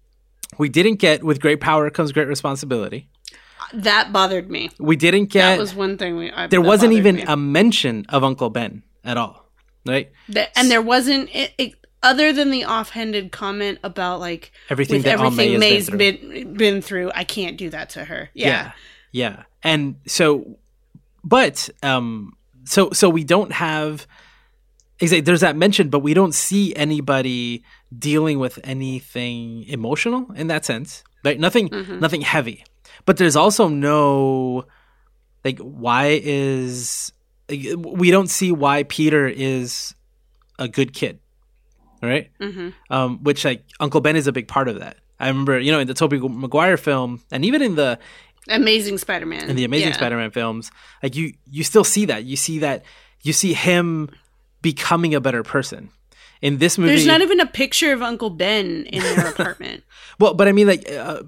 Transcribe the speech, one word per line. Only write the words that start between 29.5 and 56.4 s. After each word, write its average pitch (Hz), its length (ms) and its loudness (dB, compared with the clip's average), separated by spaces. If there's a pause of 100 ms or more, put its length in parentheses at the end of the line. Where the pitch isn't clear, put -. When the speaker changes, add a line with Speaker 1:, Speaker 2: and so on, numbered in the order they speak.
Speaker 1:
emotional 147 720 -4
in 160 140 -6
that 156 160 -2
sense, - 400 -8 (200)
right? 143 140 2
Nothing, 190 300 2
Speaker 2:
Mm-hmm. 190 320 -10
Speaker 1:
nothing 160 200 0
heavy. 123 440 -2 (400)
But 190 120 4
there's 165 200 4
also 196 320 6
no, 139 1000 2 (760)
like, 131 140 -4
why 131 640 0
is, 131 880 -4 (360)
like, 143 160 -8 (120)
we 175 340 2
don't 185 200 6
see 185 220 0
why 143 320 2
Peter 151 420 2
is 127 680 -6 (640)
a 127 100 -6
good 127 240 -2
kid, 95 260 -8 (840)
right? 127 280 -2 (100)
Speaker 2:
Mm-hmm. 185 280 -10 (220)
Speaker 1:
Um, 127 320 -2
which, 139 220 0
like, 127 200 -4 (160)
Uncle 147 200 0
Ben 151 160 2
is 147 100 0
a 139 60 2
big 120 160 -6
part 135 200 0
of 104 120 -6
that. - 160 -16 (220)
I 127 100 -4
remember, 135 300 0
you 131 140 0
know, 156 80 2
in 131 60 0
the 127 80 -6
Tobey 147 260 0
Maguire 135 560 0
film, 127 540 -2
and 135 140 -4
even 285 180 2
in 220 140 0
the 131 220 0 (500)
Speaker 2:
Amazing 214 500 2
Spider-Man. 160 520 -8
Speaker 1:
in 131 60 -2
the 127 80 0
Amazing 147 260 0
Speaker 2:
Yeah. - 60 -2
Speaker 1:
Spider-Man 117 340 -4
films, 113 400 -6 (320)
like, 131 140 -4
you, 160 160 -4 (180)
you 143 140 -8
still 208 200 4
see 208 220 2
that. 113 180 -4
You 131 120 -8
see 156 240 -4
that, 139 240 -4 (380)
you 151 100 -2
see 175 200 0
him 170 580 0 (520)
becoming 165 520 0
a 143 60 0
better 123 220 -2
person. - 480 -6 (500)